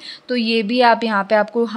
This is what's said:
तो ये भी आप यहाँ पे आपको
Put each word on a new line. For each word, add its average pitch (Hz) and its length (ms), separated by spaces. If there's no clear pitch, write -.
तो 247 60
ये 226 280
भी 240 180
आप 233 220
यहाँ 214 200
पे 208 120
आपको 214 300